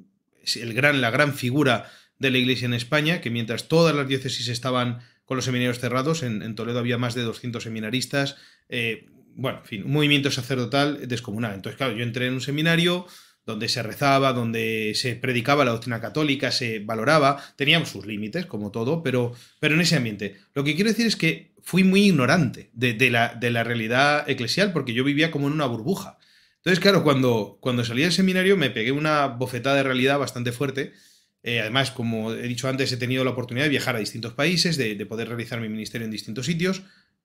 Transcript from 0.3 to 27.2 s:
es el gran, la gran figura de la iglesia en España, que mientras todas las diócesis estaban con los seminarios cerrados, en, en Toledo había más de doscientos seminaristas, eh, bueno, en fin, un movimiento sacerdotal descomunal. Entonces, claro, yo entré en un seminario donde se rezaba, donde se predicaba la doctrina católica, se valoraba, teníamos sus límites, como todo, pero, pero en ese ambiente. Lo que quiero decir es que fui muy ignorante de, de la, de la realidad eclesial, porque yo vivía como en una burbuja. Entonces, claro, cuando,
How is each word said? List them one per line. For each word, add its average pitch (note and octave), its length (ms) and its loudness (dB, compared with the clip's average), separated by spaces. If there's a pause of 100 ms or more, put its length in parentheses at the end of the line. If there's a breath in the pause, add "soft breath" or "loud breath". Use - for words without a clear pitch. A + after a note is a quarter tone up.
es - 140 -4
el A2+ 180 -8
gran, C#3 260 4
la A#2 80 2
gran C#3 240 2
figura B2 560 2 (300 loud breath)
de C3 100 0
la B2+ 80 2
iglesia B2 300 0
en A#2+ 80 0
España, D3+ 460 0
que A#2+ 100 -4
mientras A2+ 360 -4
todas D#3+ 280 4
las C#3 120 -2
diócesis B2+ 420 -4
estaban A#2+ 500 -2 (260 loud breath)
con C3 100 -4
los B2 100 -4
seminarios B2 340 0
cerrados, C3 420 -2
en, G#2+ 220 -4
en A2 100 -8
Toledo A2+ 240 -4
había A#2+ 220 0
más B2 160 -2
de B2 80 -4
doscientos A2+ 400 -8
seminaristas, B2 760 -4 (320 soft breath)
eh, A#2 380 -4 (260)
bueno, A#2+ 260 -6
en - 60 -20
fin, G#2+ 180 -10
un C3 80 -6
movimiento D3 380 4
sacerdotal C3+ 800 -2
descomunal. A2+ 480 -6
Entonces, G2+ 220 -12
claro, A#2 180 -2
yo A#2 80 -4
entré A#2+ 240 -2
en B2+ 60 -2
un C3 80 -4
seminario E3+ 640 0 (380 loud breath)
donde A2 240 -6
se B2 120 -2
rezaba, C3+ 520 2
donde A2+ 600 -2
se A#2+ 200 -2
predicaba B2+ 480 2
la B2 80 4
doctrina A2+ 300 -4
católica, C#3 500 -2
se A2+ 280 -2
valoraba, C3+ 640 2 (140 loud breath)
teníamos D3 340 4
sus F#2+ 160 -12
límites, G#2+ 400 -6
como G#2 260 -8
todo, C3+ 320 -2
pero, B2 300 0 (260 loud breath)
pero D3+ 160 2
en E3+ 60 4
ese E3+ 140 2
ambiente. G#2 400 -4 (180 loud breath)
Lo C#3 120 -2
que D3 100 0
quiero G#3 140 2
decir A3+ 180 2
es - 80 2
que - 460 -2
fui F#3 240 4
muy G3 220 6
ignorante C#3+ 680 2
de, A#2+ 200 0
de B2 160 4
la, A#2 300 2
de A#2+ 120 0
la A#2 120 0
realidad B2 640 2
eclesial, C3+ 440 0
porque A#2+ 200 -2
yo B2 120 0
vivía C#3+ 260 2
como C#3+ 160 -2
en C#3+ 60 0
una D#3 120 0
burbuja. A#2+ 520 -4 (400 soft breath)
Entonces, F3+ 240 0
claro, G3 220 6
cuando, B2+ 580 2